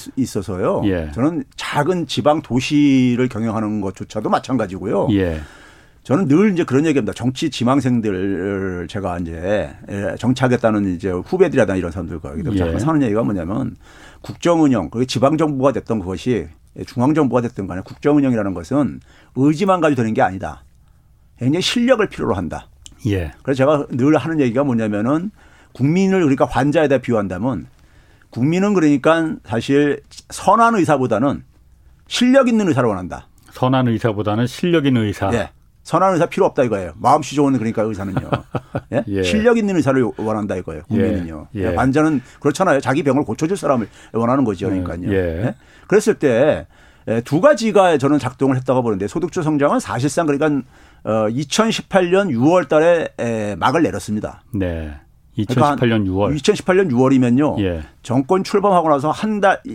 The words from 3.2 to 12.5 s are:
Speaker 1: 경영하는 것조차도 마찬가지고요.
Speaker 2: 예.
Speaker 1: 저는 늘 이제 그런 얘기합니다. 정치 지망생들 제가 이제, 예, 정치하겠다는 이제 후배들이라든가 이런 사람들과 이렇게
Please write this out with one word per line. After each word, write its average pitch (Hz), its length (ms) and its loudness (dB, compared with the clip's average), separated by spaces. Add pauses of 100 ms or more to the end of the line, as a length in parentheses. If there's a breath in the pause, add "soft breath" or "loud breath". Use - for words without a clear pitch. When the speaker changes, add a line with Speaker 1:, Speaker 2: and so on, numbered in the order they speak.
Speaker 1:
경영하는 107 500 -4
것조차도 107 480 -6
마찬가지고요. 117 840 -2
Speaker 2:
예. 87 280 0 (640 loud breath)
Speaker 1:
저는 151 260 0
늘 190 240 4
이제 170 100 0
그런 139 220 0
얘기합니다. 123 300 0
정치 131 340 -4
지망생들 98 1400 -2
제가 95 300 -6
이제, 82 500 -4 (200)
예, 101 280 -4
정치하겠다는 113 760 0
이제 95 140 -4
후배들이라든가 98 680 2
이런 85 120 -4
사람들과 82 440 -10
이렇게 98 220 -4